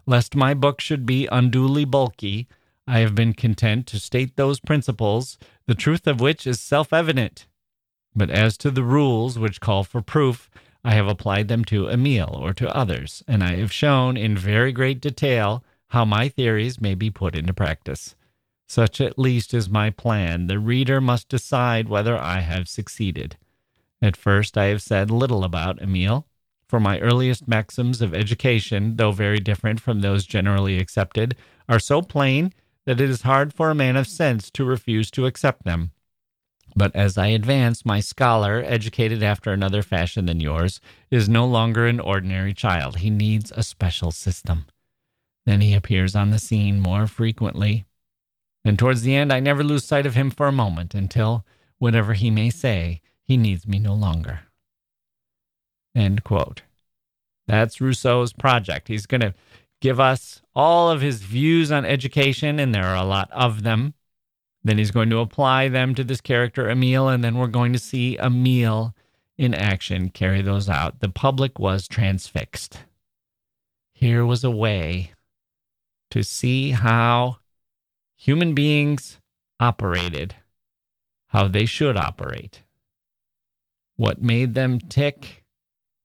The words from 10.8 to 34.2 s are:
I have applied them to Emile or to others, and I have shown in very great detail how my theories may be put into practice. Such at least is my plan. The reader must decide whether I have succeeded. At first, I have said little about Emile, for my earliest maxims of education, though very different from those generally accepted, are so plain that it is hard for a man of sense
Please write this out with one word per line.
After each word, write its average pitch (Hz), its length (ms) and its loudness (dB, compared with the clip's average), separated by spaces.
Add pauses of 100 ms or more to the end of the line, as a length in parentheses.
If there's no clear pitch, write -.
I 113 120 2
have 104 140 4
applied 101 400 -2
them 117 180 0
to 101 240 -2
Emile 120 440 0
or 71 200 -4
to - 200 -4
others, 80 540 -4
and 104 160 2
I 90 120 0
have 98 140 -2
shown 131 460 0
in 107 180 -2
very 107 380 2
great 131 300 -2
detail 123 600 0 (260)
how 117 180 2
my 107 240 0
theories 120 500 -2
may 98 140 0
be 107 160 -2
put 95 260 -4
into 82 160 -2
practice. 78 640 -6 (560)
Such - 300 2
at - 180 -2
least 127 340 0
is 113 160 0
my 104 220 0
plan. 90 560 -2
The 98 140 -2
reader 127 400 0
must 123 280 0
decide 120 600 -2
whether 107 280 0
I 85 220 -4
have 87 300 -4
succeeded. 90 680 -8 (640)
At 104 160 2
first, 101 400 2
I 101 100 2
have 101 140 0
said 101 300 0
little 117 320 0
about 87 400 -4
Emile, 95 440 0 (420)
for 120 100 0
my 101 220 0
earliest 123 480 0
maxims 117 520 -2
of 95 140 -2
education, 110 840 0
though 113 140 2
very 104 280 0
different 107 420 -2
from 110 200 -2
those 98 240 0
generally 98 540 0
accepted, 107 580 -2 (320)
are 117 120 4
so 143 200 2
plain 147 520 0 (340)
that 127 140 0
it 139 100 2
is 123 120 -4
hard 139 300 2
for 160 180 0
a 156 40 2
man 131 220 2
of 135 100 0
sense 123 440 -2